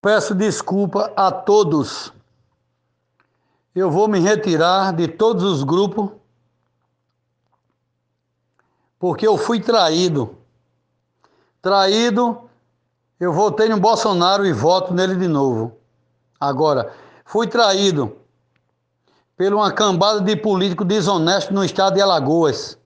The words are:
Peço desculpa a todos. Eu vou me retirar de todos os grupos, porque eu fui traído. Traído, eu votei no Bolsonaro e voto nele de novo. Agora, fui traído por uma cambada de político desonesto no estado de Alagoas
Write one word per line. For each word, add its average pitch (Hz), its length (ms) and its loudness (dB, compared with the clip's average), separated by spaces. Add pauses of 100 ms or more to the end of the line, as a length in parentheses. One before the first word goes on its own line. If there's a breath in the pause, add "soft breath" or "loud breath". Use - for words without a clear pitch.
Peço 202 340 0
desculpa 202 800 -2
a 190 160 2
todos. 180 800 0 (1600)
Eu 180 160 0
vou 190 180 2
me 208 120 2
retirar 190 760 0
de 165 140 -2
todos 214 360 0
os 170 200 -2
grupos, 147 480 -2 (3000)
porque 180 260 -2
eu 214 120 4
fui 226 220 -2
traído. 170 800 0 (1200)
Traído, 214 880 0 (680)
eu 175 120 -2
votei 208 380 0
no 214 100 0
Bolsonaro 202 680 2
e 185 60 0
voto 175 420 0
nele 185 220 0
de 185 120 -2
novo. 127 480 -2 (640)
Agora, 139 540 -2 (320 loud breath)
fui 220 220 -2
traído 196 680 0 (1200)
por 196 160 0
uma 208 180 2
cambada 208 500 0
de 202 140 0
político 202 500 -2
desonesto 185 680 0
no 196 100 0
estado 190 320 0
de 190 60 2
Alagoas 160 840 0